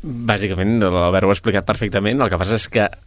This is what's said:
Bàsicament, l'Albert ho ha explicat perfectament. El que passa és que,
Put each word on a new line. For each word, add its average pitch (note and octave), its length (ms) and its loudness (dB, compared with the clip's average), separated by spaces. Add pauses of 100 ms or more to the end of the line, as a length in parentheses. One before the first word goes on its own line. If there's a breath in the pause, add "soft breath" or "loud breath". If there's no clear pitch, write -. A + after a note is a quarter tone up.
Bàsicament, G#2+ 760 -2
l'Albert F2+ 460 2
ho - 20 4
ha G2+ 60 4
explicat G2 320 -2
perfectament. A2 560 0
El G#2+ 80 0
que - 80 0
passa G2 180 0
és - 140 -2
que, G#2 160 2 (200)